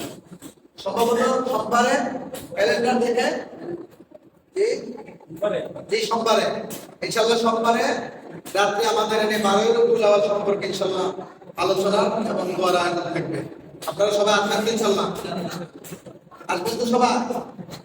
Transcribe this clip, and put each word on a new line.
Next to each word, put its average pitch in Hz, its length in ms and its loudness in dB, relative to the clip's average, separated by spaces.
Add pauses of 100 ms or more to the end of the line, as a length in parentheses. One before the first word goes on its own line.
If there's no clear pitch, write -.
(800)
সম্ভবত 233 400 2 (300)
সোমবারে 233 460 2 (600)
ক্যালেন্ডার 233 460 2
থেকে, 240 260 2 (1300)
জি? 403 100 2 (1200)
জি, 220 160 0
সোমবারে। 220 380 2 (640)
ইনশাআল্লাহ 233 320 2
সোমবারে 226 440 2 (720)
রাত্রে 202 320 2
আমাদের 214 320 2
এনে 214 200 0
বারোই 208 340 4
রবিউল 233 320 4
আউয়াল 208 240 6
সম্পর্কে 202 380 0
ইনশাআল্লাহ 185 400 -2 (500)
আলোচনা 190 420 2 (320)
এবং 185 260 -2
দোয়ার 180 200 2
আয়োজন 175 380 0
থাকবে। 151 240 -4 (480)
আপনারা 208 240 0
সবাই 208 240 4
আসবেন 208 320 2
তো 233 60 0
ইনশাআল্লাহ? 214 340 2 (1400)
আসবেন 202 300 -4
তো 247 80 -2
সবাই? 240 280 4 (720)